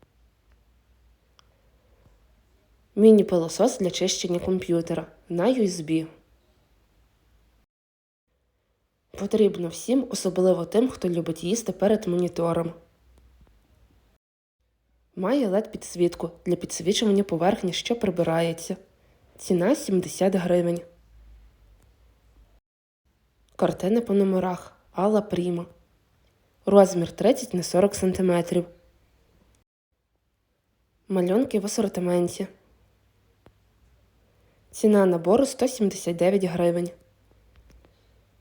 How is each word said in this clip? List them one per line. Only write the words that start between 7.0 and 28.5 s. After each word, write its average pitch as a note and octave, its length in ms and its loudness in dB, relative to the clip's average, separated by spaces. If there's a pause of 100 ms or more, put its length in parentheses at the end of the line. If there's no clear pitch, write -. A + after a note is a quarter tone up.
Потрібно F#3+ 560 0
всім, A#3+ 420 -2
особливо F#3 560 0
тим, A#3 240 -2
хто - 200 -6
любить E3 340 -4
їсти F#3 280 -4
перед G#3 360 0
монітором. E3+ 680 -2 (2500)
Має A3 320 0
лед G3 240 -2
підсвітку F3 600 -4 (140)
для F3 100 0
підсвічування G3+ 680 0
поверхні, F3+ 500 0
що - 260 -4
прибирається. E3+ 760 -2 (600)
Ціна F#3 380 2
сімдесят F#3+ 600 -2
гривень. F3 460 0 (2750)
Картини G#3+ 460 0
по A#3 120 -4
номерах F#3 600 0 (160)
Алла G#3 300 0
Пріма. F3 440 -4 (1000)
Розмір F#3 460 6
тридцять - 420 0
на F3+ 100 -4
сорок G3 320 2
сантиметрів. F3+ 720 0 (2500)